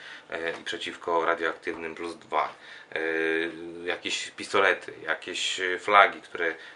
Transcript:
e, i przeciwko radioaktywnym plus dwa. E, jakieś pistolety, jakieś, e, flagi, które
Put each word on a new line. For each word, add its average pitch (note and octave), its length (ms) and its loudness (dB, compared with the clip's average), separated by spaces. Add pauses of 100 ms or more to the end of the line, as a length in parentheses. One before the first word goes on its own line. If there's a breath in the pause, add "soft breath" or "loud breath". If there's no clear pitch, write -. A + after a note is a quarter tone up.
(300 loud breath)
e, E2 300 -4
i - 40 -16
przeciwko E2 600 -2
radioaktywnym E2 720 -2
plus E2 220 -8
dwa. - 380 0 (380 loud breath)
E, D#2+ 60 -2 (840)
jakieś - 460 -4
pistolety, G2 640 2 (140)
jakieś, E2 540 -2
e, F2+ 180 0
flagi, F#2+ 420 8
które E2 340 -2 (220 loud breath)